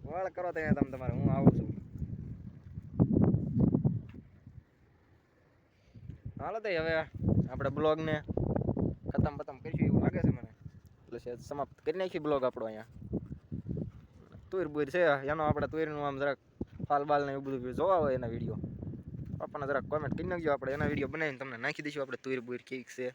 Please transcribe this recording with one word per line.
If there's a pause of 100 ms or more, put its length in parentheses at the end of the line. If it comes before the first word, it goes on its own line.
બળ
કરો
તો
તમે
તમારે,
હું
આવું
છું." (4000)
હાલો
તો
હવે (520)
આપણે
બ્લોગને (880)
ખતમ
બતમ
કરીશું
એવું
લાગે
છે
મને. (580)
એટલે
છે
સમાપ્ત
કરી
નાખીએ
બ્લોગ
આપણો
અહીંયા. (1600)
તુર
બુર
છે,
એનો
આપણે
તુરનું
આમ
જરાક (460)
ફાલ
બાલ
ને
એવું
બધું
જોવા
હોય
એના
વીડિયો, (800)
આપણને
જરાક
કોમેન્ટ
કરી
નાખજો,
આપણે
એના
વીડિયો
બનાવીને
તમને
નાખી
દઈશું,
આપણે
તુર
બુર
કેવીક
છે.